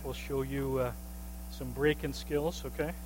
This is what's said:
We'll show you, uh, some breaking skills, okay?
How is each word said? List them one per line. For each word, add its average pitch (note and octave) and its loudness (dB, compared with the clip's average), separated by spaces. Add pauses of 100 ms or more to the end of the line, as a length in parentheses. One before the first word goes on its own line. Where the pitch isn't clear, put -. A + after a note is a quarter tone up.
We'll C3 -2
show C3+ 0
you, C3+ 2
uh, B2 4 (600)
some B2+ -6
breaking D3 4
skills, D3+ 0
okay? D3+ 0 (120)